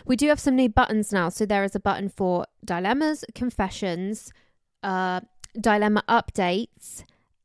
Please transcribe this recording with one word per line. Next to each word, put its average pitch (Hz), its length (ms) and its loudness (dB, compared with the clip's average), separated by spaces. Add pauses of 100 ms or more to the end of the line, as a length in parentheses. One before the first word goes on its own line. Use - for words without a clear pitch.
We 254 100 0
do 277 140 4
have 294 120 2
some 262 160 2
new 254 120 4
buttons 220 420 2
now. 180 200 0
So 214 160 -2
there 196 180 2
is 190 100 -2
a 196 60 -4
button 196 300 -2
for 180 340 -2 (180)
dilemmas, 254 640 -2 (100)
confessions, 196 960 -4 (520)
uh, 185 400 -2 (360)
dilemma 214 480 4
updates, - 1000 -2 (400)